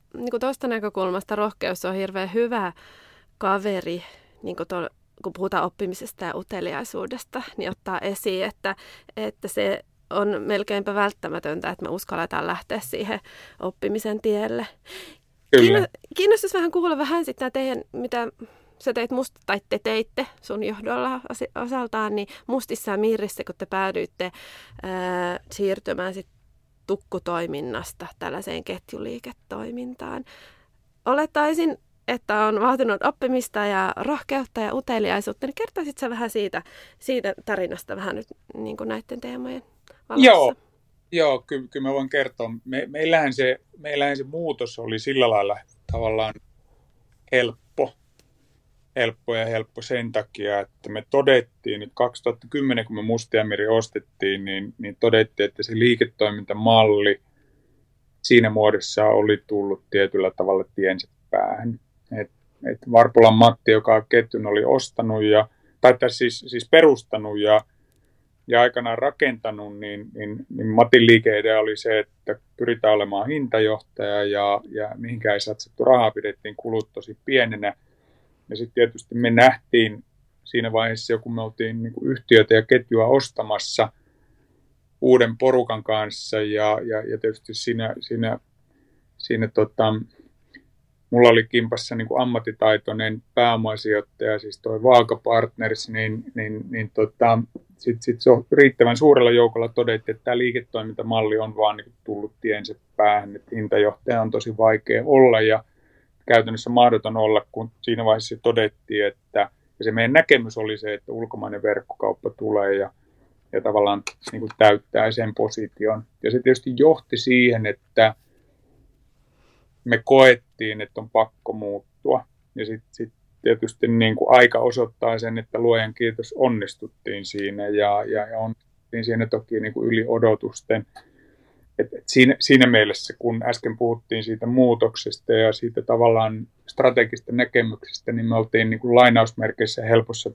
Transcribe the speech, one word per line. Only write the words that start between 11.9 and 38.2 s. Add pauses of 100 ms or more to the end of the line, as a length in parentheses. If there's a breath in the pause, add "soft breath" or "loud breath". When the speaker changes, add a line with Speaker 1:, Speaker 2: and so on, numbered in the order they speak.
Speaker 1:
lähteä
siihen (400 loud breath)
oppimisen
tielle. (840 loud breath)
Speaker 2:
Kyllä.
Speaker 1:
Kiinno-, (300)
kiinnostaisi
vähän
kuulla
vähän
sit
nää
teidän, (100)
mitä (520 loud breath)
sä
teit
must-,
tai
te
teitte (140)
sun
johdolla
osi-,
osaltaan,
niin (200 loud breath)
Mustissa
ja
Mirrissä,
kun
te
päädyitte, (520 loud breath)
ää, (120)
siirtymään
sit (600)
tukkutoiminnasta (120)
tällaiseen
ketjuliiketoimintaan. (800 soft breath)
Olettaisin, (300)
että
on
vaatinut
oppimista
ja
rohkeutta
ja
uteliaisuutta,
niin
kertoisit
sä
vähän
siitä, (380 soft breath)
siitä (120)
tarinasta
vähän
nyt, (260)